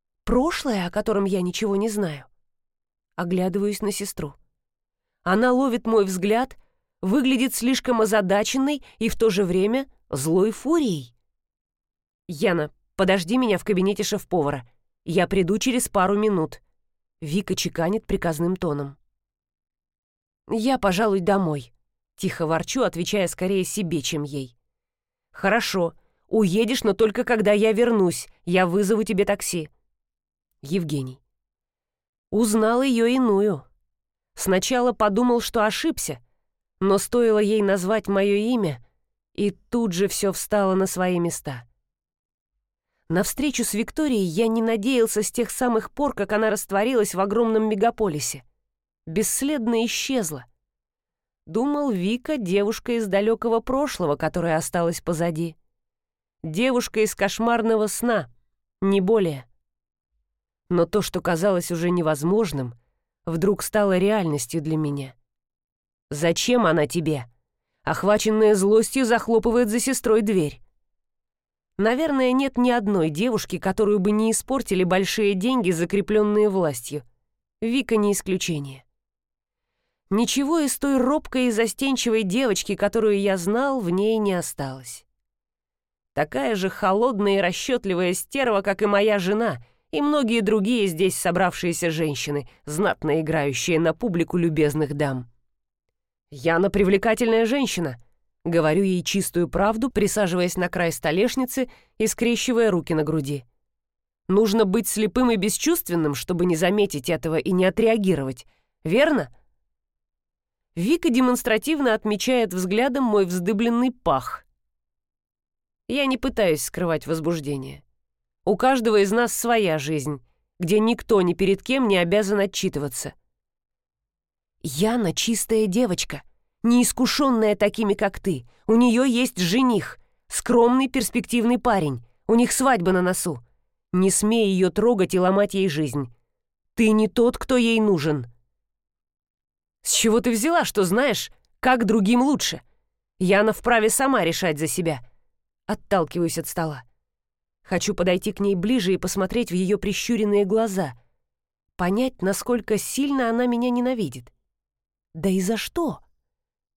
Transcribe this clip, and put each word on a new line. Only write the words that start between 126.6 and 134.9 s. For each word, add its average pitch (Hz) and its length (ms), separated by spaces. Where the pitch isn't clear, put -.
неискушенная 240 920
такими, 202 400
как 196 240
ты. 139 280
У 220 80
нее 240 280
есть 247 360
жених, 208 580
скромный 247 640
перспективный 240 680
парень, 160 480
у 220 80
них 240 160
свадьба 190 400
на 185 100
носу. 180 380
Не 185 180
смей 214 400
ее 185 180
трогать 202 460